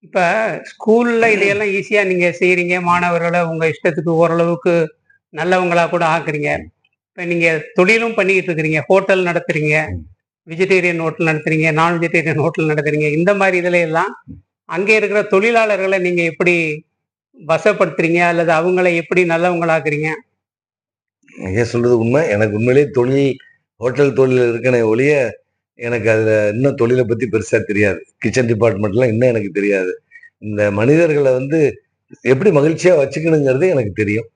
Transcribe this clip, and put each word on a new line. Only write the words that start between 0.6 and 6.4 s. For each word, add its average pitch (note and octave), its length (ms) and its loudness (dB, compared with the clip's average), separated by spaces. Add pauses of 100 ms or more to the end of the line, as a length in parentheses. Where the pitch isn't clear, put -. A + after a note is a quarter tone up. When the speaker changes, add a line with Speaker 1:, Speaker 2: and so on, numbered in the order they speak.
Speaker 1:
ஸ்கூல்ல A#3 520 2
Speaker 2:
ம். A3+ 140 4
Speaker 1:
இதையெல்லாம் G3+ 360 0
ஈஸியா G3 360 0
நீங்க F3+ 360 0
செய்றீங்க. F3+ 400 0
மாணவர்களை F3 600 0
உங்க E3 280 -2
இஷ்டத்துக்கு D#3+ 380 -2
ஓரளவுக்கு E3+ 840 0 (420)
நல்லவங்களா F3 520 0
கூட E3+ 180 0
ஆக்குறீங்க. D3+ 520 -2